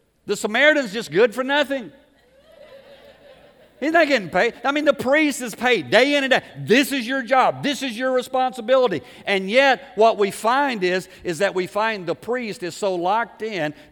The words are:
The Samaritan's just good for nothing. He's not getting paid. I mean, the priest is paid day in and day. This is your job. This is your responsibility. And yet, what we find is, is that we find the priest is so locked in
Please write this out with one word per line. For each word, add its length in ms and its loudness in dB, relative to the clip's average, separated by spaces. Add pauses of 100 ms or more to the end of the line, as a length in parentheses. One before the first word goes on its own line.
(280)
The 100 -4
Samaritan's 560 0
just 180 -8
good 220 2
for 100 -4
nothing. 480 -4 (1900)
He's 120 -2
not 160 4
getting 220 0
paid. 240 0 (100)
I 80 0
mean, 140 -2
the 80 4
priest 480 0
is 140 -8
paid 340 0
day 260 4
in 80 0
and 80 -2
day. 120 2 (160)
This 320 2
is 160 -4
your 160 -4
job. 400 2
This 180 -2
is 160 -6
your 140 -2
responsibility. 880 0 (240)
And 240 -2
yet, 460 2
what 240 4
we 100 0
find 540 -2
is, 260 -2 (140)
is 160 -6
that 160 -2
we 100 -2
find 400 -4
the 100 -4
priest 460 -6
is 140 -8
so 180 -4
locked 480 -4
in 320 -6 (180)